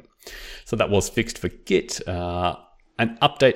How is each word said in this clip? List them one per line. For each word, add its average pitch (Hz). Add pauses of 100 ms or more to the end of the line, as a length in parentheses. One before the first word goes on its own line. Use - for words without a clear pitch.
(640)
So -
that 101
was 98
fixed -
for -
Git. -
Uh, 87 (460)
an 117
update 135